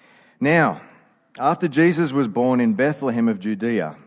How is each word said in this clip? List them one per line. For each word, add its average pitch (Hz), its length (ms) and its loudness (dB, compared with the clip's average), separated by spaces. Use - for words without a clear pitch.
"Now, 147 420 2
after 160 260 0
Jesus 160 460 2
was 135 160 0
born 123 320 0
in 113 140 2
Bethlehem 123 520 -2
of 107 140 -2
Judea, 98 560 -4